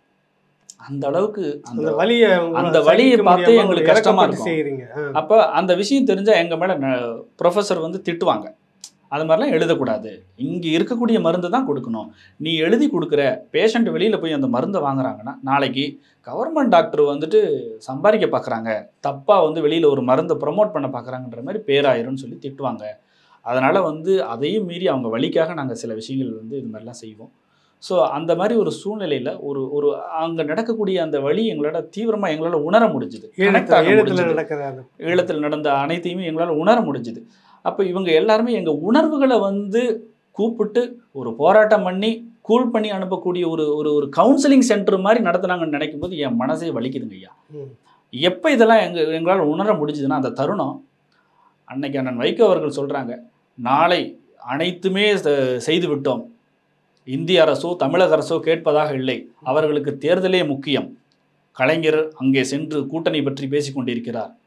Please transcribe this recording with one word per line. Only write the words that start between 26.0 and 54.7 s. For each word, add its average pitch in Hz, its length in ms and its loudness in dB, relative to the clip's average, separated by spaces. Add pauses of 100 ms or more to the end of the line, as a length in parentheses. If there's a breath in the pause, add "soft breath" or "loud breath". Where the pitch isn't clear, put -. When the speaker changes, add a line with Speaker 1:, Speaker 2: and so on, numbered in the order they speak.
Speaker 1:
வந்து 113 220 -12
இது 117 140 -10
மாதிரிலாம் 113 320 -16
செய்வோம். 110 280 -20 (460)
So, 175 280 0
அந்த 165 280 -2
மாதிரி 214 240 0
ஒரு 180 140 0 (120)
சூழ்நிலையில 175 560 -6
ஒரு, 139 320 -6
ஒரு 147 300 0
அங்க 165 400 -4
நடக்கக்கூடிய 190 600 -2
அந்த 147 180 -2
வலி 185 300 0
எங்களால 156 360 -4 (100)
தீவிரமா 208 320 -2
எங்களால 160 240 -4
உணர 170 340 2
முடிஞ்சுது. 131 500 -6
Speaker 2:
ஈழத்துல, - 0 -
Speaker 1:
கனெக்ட் 196 380 4
ஆக 170 80 8
Speaker 2:
ஈழத்துல 180 120 4
Speaker 1:
முடிஞ்சுது. 180 320 4
Speaker 2:
நடக்கிற 156 400 -2
அந்த 127 160 -10 (160)
Speaker 1:
ஈழத்துல 170 400 0
நடந்த 147 340 -2
அனைத்தையுமே 170 580 -2
எங்களால 160 180 -2
உணர 175 320 2
முடிஞ்சுது. 123 420 -6 (400 soft breath)
அப்ப - 220 -2
இவங்க 180 280 -2
எல்லாருமே 226 400 4
எங்க 175 200 0
உணர்வுகளை 269 640 2
வந்து 202 720 -2 (220)
கூப்பிட்டு 226 680 -2 (120)
ஒரு 120 220 -8
போராட்டம் 202 480 4
பண்ணி 196 480 -4 (100)
cool 233 300 2
பண்ணி 214 200 -2
அனுப்பக்கூடிய 180 580 -4
ஒரு, 156 280 -2
ஒரு, 151 180 -2
ஒரு 143 220 0
counseling 269 420 6
center 202 420 2
மாதிரி 220 240 2
நடத்துனாங்கன்னு 175 520 -2
நினைக்கும் 151 240 -6
போது 180 180 -8
என் 131 180 -2
மனசே 160 320 -4
வலிக்குதுங்க 131 440 -6
ஐயா. 92 240 -20 (140)
Speaker 2:
ம். 143 200 -16 (400 soft breath)
Speaker 1:
எப்ப 175 420 0
இதெல்லாம் 226 260 6
எங்க, 175 220 0
எங்களால 165 380 2
உணர 175 340 0
முடிஞ்சுதுன்னா 147 480 -2
அந்த 127 100 -2
தருணம், 147 540 -4 (800)
அன்னைக்கு 139 340 -6
அண்ணன் 127 200 -4
வைகோ 165 240 0
அவர்கள் 151 440 2
சொல்றாங்க, 131 320 -6 (360)
"நாளை 139 640 0 (200)
அனைத்துமே 180 760 -2